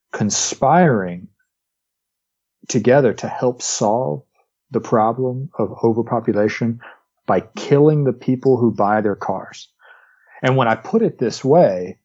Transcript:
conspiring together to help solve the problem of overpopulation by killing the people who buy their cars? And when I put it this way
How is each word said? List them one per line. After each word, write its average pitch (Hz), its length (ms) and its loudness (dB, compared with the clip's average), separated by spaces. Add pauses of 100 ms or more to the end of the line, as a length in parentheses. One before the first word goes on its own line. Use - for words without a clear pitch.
(120)
conspiring 107 1160 0 (1400)
together 123 460 2
to - 140 -10
help 123 340 -4
solve 110 600 -2 (480)
the 117 100 -2
problem 123 760 -2
of 101 140 -2 (100)
overpopulation 113 1000 -2 (460)
by 95 140 2 (160)
killing 147 480 2
the 131 80 0
people 127 440 0
who 120 160 2
buy 104 280 0
their 104 160 -2
cars? - 520 -10 (720)
And 131 140 2
when 127 120 2
I 113 60 4
put 220 280 -2
it 202 160 -2
this - 260 -4
way 113 600 2